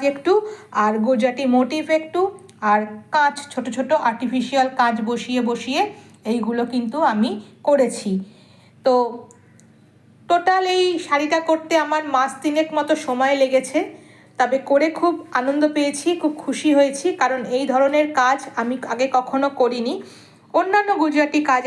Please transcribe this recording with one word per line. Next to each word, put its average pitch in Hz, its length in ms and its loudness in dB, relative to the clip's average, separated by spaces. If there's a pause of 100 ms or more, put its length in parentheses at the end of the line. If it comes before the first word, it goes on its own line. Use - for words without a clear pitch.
একটু, 277 280 0 (400)
আর 214 260 2
গুজরাটি 247 480 0
মোটিভ 254 440 2
একটু, 320 320 0 (380)
আর 208 200 2 (300)
কাঁচ, 285 260 2 (140)
ছোট 254 160 -6 (100)
ছোট 262 160 -2
আর্টিফিশিয়াল 254 840 0
কাঁচ 240 240 2
বসিয়ে 240 420 -4
বসিয়ে 240 400 -2 (420)
এইগুলো 233 420 -2
কিন্তু 240 360 -4
আমি 240 280 2 (320)
করেছি। 262 480 2 (720)
তো 254 100 4 (1300)
টোটাল 370 380 2
এই 359 320 2
শাড়িটা 302 420 0
করতে 320 380 0
আমার 302 260 0
মাস 269 280 0 (100)
তিনেক 311 300 0
মতো 302 240 0
সময় 262 400 0
লেগেছে, 262 420 0 (600)
তবে 254 200 2
করে 285 320 2
খুব 339 240 0 (180)
আনন্দ 277 360 0
পেয়েছি, 294 460 -2
খুব 311 240 -2
খুশি 285 360 -2
হয়েছি, 277 380 2
কারণ 254 320 -2
এই 247 220 -2
ধরনের 277 460 2
কাজ 262 260 2 (180)
আমি 240 180 -4 (140)
আগে 247 240 -2
কখনো 269 380 0
করিনি। 247 520 -2 (520)
অন্যান্য 403 400 2
গুজরাটি 294 460 2
কাজ 254 260 2